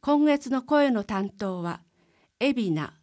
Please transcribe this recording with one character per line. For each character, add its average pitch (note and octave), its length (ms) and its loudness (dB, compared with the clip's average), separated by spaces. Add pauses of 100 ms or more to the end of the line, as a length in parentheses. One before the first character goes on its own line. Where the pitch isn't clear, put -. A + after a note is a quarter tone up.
今 D4 240 2
月 C#4+ 240 2
の C4 140 -2
声 C#4+ 280 2
の G#3+ 140 0
担 G3 240 -4
当 F#3 340 -6
は、 E3+ 200 -6 (560)
海 A#3 320 0
老 D#3+ 40 0
名 D3+ 280 -6